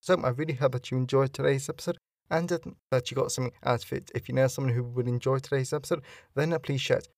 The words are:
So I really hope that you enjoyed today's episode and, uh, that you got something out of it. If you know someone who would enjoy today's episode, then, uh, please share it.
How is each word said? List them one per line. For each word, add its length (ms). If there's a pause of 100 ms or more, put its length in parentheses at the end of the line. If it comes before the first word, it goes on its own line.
So 200
I 100
really 240
hope 180
that 180
you 60
enjoyed 360
today's 360
episode 300 (320)
and, 200
uh, 80 (320)
that 220
you 20
got 160
something 220 (100)
out 220
of 80
it. 200
If 160
you 60
know 140
someone 260
who 80
would 240
enjoy 320
today's 340
episode, 300 (320)
then, 180
uh, 60
please 220
share 180
it. 200